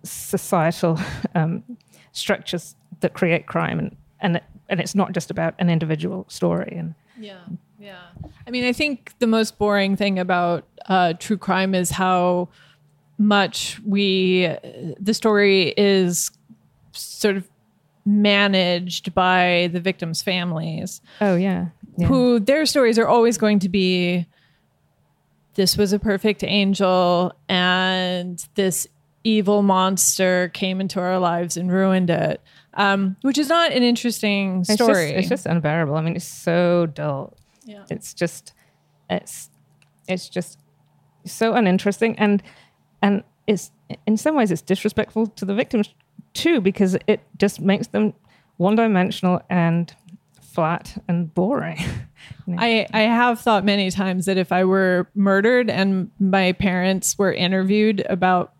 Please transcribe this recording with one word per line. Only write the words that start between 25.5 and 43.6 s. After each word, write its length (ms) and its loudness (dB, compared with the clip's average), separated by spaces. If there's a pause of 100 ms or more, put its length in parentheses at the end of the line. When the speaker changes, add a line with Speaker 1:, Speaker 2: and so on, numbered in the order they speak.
Speaker 2:
"This 240 0
was 160 2
a 60 0
perfect 440 0
angel, 880 2 (160)
and 960 -2 (120)
this 320 -2 (360)
evil 380 2
monster 960 2
came 260 -4
into 180 -4
our 200 0
lives 360 -2
and 160 -4
ruined 380 2
it," 320 0 (320)
um, 480 0
which 160 0
is 100 0
not 260 2
an 100 2
interesting 800 0
Speaker 1:
It's 80 -4
just, 140 2
Speaker 2:
story. 280 2
Speaker 1:
it's 180 -2
just 160 -4
unbearable. 500 0
I 60 0
mean, 140 -2
it's 100 -8
so 600 0
dull. 500 -8 (260)
Speaker 2:
Yeah. 280 -20
Speaker 1:
It's 240 -12
just, 380 -8 (540)
it's, 440 -8 (560)
it's 220 -6
just 280 -10 (680)
so 280 -2
uninteresting, 640 0
and, 240 2 (600)
and 200 0 (220)
it's, 260 -2 (360)